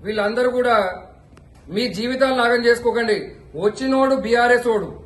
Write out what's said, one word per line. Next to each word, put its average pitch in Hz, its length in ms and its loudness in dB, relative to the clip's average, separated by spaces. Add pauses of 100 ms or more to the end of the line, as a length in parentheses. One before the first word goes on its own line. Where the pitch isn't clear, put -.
వీళ్ళందరూ 214 480 0
కూడా 247 260 2 (920)
మీ 220 200 -2
జీవితాలు 254 460 -4
నాగం 240 300 0
చేసుకోకండి. 233 520 0 (400)
వచ్చినోడు 262 580 2
బీఆర్ఎస్ 240 540 2
ఓడు 208 200 0 (160)